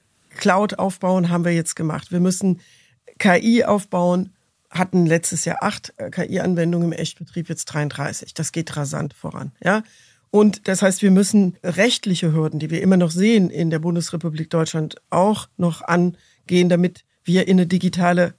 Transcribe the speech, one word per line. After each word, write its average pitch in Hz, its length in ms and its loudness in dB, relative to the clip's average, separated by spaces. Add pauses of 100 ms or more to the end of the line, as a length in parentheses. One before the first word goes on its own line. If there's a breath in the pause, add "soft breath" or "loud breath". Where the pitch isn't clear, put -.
(300)
Cloud 202 480 0
aufbauen, 185 500 0
haben 175 160 0
wir 175 80 2
jetzt 165 220 -2
gemacht. 156 380 -6
Wir 175 80 0
müssen 185 400 0 (580 soft breath)
K 180 180 4
I 226 280 2
aufbauen, 185 680 -2 (380)
hatten 180 340 0
letztes 160 400 -4
Jahr - 180 -6
acht, - 340 -6
äh, 175 140 -10
K-I-Anwendungen 170 800 -2
im - 60 -10
Echtbetrieb, - 500 -10
jetzt 160 180 -8
dreiunddreißig. - 680 -6
Das - 180 -6
geht 160 240 -8
rasant 151 360 -6
voran, - 380 -12 (120)
ja? 214 200 0 (480 soft breath)
Und 208 380 2
das 190 120 -2
heißt, 190 220 2
wir 202 80 6
müssen 190 540 4
rechtliche 180 680 0
Hürden, 156 280 0
die 156 100 -6
wir 165 100 -2
immer 190 160 4
noch 175 140 4
sehen 190 400 2
in 165 180 -2
der 160 120 -2
Bundesrepublik 165 680 -4
Deutschland, 160 460 -2 (160)
auch 196 460 0
noch 170 260 -2
angehen, 180 840 0
damit 175 360 0 (200)
wir 180 240 2
in 185 100 4
eine 180 80 4
digitale 175 720 0